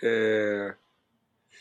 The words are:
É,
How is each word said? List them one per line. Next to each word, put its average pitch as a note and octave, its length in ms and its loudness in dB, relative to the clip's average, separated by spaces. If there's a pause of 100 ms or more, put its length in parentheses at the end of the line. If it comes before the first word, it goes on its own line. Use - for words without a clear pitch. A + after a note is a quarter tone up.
É, G#2+ 720 0 (880)